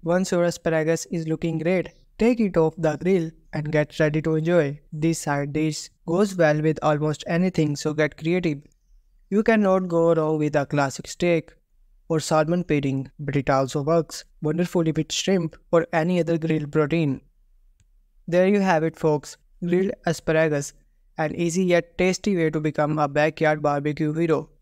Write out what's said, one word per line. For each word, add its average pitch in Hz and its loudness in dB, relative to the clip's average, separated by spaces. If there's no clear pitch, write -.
Once 180 0
your 175 2
asparagus 165 -2
is 160 -6
looking 160 -2
great, 170 0
take 233 2
it 196 0
off 160 2
the 156 0
grill 170 0
and 151 -6
get 151 -2
ready 156 2
to 160 0
enjoy. 156 2
This 160 -2
side 143 -4
dish 156 -2
goes 190 0
well 151 2
with 151 0
almost 151 0
anything, 170 0
so 151 -4
get 151 -2
creative. 160 -2
You 202 2
cannot 190 2
go 165 4
wrong 156 0
with 151 0
a 139 0
classic 143 -4
steak - -2
or 160 0
salmon 165 0
pairing, 139 -2
but 143 -8
it 139 0
also 135 0
works 156 -2
wonderfully 165 0
with 151 -4
shrimp 175 -2
or 165 4
any 175 0
other 165 0
grilled 156 -2
protein. 151 0
There 180 4
you 202 4
have 180 2
it, 160 -2
folks, - -2
grilled 180 0
asparagus, 156 -2
an 156 -4
easy 170 -2
yet 170 0
tasty 185 0
way 160 0
to 156 -4
become 151 -2
a 147 0
backyard 156 0
barbecue 147 -2
hero. 160 0